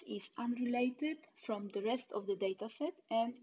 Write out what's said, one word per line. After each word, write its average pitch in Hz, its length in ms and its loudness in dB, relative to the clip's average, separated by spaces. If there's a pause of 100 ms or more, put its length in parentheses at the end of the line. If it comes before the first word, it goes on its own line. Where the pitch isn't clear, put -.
is 208 300 -6
unrelated 247 800 2 (280)
from 208 280 -2
the 202 80 0
rest 240 320 0
of 202 140 -2
the 196 80 2
dataset 202 580 -2 (180)
and 233 320 4